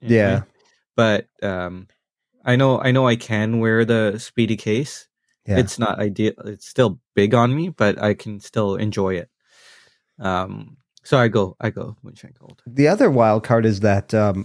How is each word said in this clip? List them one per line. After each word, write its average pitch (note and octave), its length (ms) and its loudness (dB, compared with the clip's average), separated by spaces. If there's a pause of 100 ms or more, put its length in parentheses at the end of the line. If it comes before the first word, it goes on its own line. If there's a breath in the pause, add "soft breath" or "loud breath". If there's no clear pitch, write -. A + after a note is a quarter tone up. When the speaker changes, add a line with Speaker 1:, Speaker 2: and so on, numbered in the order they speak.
Speaker 1:
anyway. A#2 160 2
Speaker 2:
Yeah. G2+ 240 2 (540)
Speaker 1:
But, A2 320 0 (140)
um, F#2 440 -8 (580)
I B2 120 2
know, C3 240 4
I C3 100 0
know C3 160 2
I A#2+ 100 2
can A2 440 -2
wear A2+ 260 2
the A2 320 0
Speedy A2+ 380 -2
case. A2+ 500 -6 (400)
Speaker 2:
Yeah. G2+ 120 0
Speaker 1:
It's A2+ 200 0
not A2 200 -2
ideal. G#2 340 -2 (120)
It's G2+ 240 -16
still A2+ 320 0 (140)
big G#2 200 2
on B2 220 4
me, E3+ 140 -4
but G#2 300 0
I G#2 140 0
can G#2 260 -12
still G2+ 360 -4
enjoy G2 380 -4
it. E2+ 160 -10 (880 soft breath)
Um, F#2+ 580 -6 (260)
so - 160 0
I A#2+ 100 4
go, G2+ 320 -2
I A2 100 -4
go G2+ 320 -12
Moonshine - 360 -20
Gold. - 280 -20
Speaker 2:
The C3+ 220 0
other G#3+ 220 4
wild A2 320 4
card A#2 220 2
is G#2 160 2
that, G2+ 320 0
um, G2+ 320 0